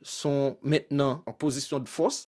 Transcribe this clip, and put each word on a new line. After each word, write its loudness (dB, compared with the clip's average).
sont 0
maintenant 2
en -8
position -2
de -8
force 0